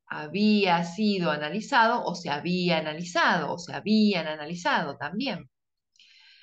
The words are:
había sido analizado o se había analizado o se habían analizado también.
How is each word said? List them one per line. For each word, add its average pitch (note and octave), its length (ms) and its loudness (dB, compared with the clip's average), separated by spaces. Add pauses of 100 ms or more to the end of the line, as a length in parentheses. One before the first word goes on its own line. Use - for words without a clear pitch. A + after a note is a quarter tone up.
había F3+ 800 2
sido F#3+ 480 0
analizado A3 720 2
o F3+ 100 -4
se D#3 160 -8
había E3+ 480 0
analizado E3+ 720 0
o F3+ 60 -6
se D#3 160 -12
habían F#3+ 540 2
analizado D#3 680 -2
también. F3 520 -6 (920)